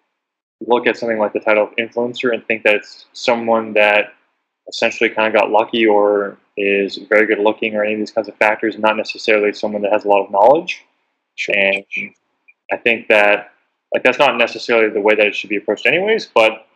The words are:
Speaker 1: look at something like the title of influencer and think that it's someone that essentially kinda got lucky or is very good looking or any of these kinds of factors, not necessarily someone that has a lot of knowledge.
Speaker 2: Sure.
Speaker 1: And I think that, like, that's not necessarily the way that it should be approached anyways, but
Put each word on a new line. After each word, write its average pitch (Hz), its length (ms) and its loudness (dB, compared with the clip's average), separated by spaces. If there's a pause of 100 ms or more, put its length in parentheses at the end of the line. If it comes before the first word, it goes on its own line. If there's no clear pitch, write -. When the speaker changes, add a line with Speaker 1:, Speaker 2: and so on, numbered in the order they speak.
(600)
Speaker 1:
look 120 240 0
at 113 100 0
something 113 220 -4
like 104 160 0
the 107 60 -2
title 107 240 2
of - 120 -6
influencer 120 580 -4
and 107 120 -8
think 110 180 -4
that 107 120 4
it's - 380 -10
someone 113 600 -2
that 104 400 2 (560)
essentially 113 400 -2
kinda 110 220 -2
got 101 180 2
lucky 110 360 0
or 104 520 2 (180)
is 98 420 -2
very 107 280 2
good 104 140 0
looking 107 360 -2
or 104 80 -2
any 107 100 -2
of 107 60 -6
these 107 120 -6
kinds 107 160 -4
of 101 80 -18
factors, 107 420 -2
not 107 180 0
necessarily 104 560 -2
someone 104 300 -6
that 98 100 -2
has 104 140 -2
a - 20 -2
lot 101 160 2
of 95 80 -10
knowledge. 135 540 2 (480)
Speaker 2:
Sure. - 240 -6
Speaker 1:
And 98 260 0 (880)
I 98 60 -4
think 113 300 -2
that, 104 440 2 (420)
like, - 100 -2
that's 127 160 0
not 131 180 4
necessarily 113 520 0
the 104 120 -2
way 107 140 4
that 104 100 4
it 101 100 -2
should 101 140 -10
be 104 80 -4
approached 104 300 -4
anyways, 190 400 0
but - 480 0